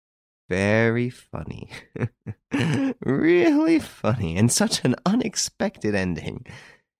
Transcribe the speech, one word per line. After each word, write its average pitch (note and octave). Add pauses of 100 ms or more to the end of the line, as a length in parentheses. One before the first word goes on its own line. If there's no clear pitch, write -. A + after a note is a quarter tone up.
(500)
Very A2+
funny. - (260)
<laughs> - (920)
Really D#4+
funny, -
and A2
such -
an B2+ (100)
unexpected G3
ending. F2+ (540)